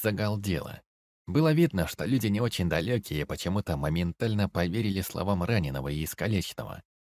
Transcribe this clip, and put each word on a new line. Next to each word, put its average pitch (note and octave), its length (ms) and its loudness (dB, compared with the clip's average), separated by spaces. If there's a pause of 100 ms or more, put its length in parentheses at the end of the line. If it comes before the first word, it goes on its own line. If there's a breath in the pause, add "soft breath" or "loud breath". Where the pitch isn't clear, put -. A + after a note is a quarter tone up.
загалдела. G#2 800 -2 (440)
Было D#3 280 4
видно, E3 340 4
что - 180 -6
люди A2+ 220 2
не G#2 120 2
очень A2+ 300 0
далёкие D#2+ 560 0
почему-то F2 520 -2
моментально F2 680 0
поверили F#2+ 540 0
словам F#2 420 -2
раненого D2 440 0
и D2+ 160 -2
искалеченного, F#2+ 800 -4 (180)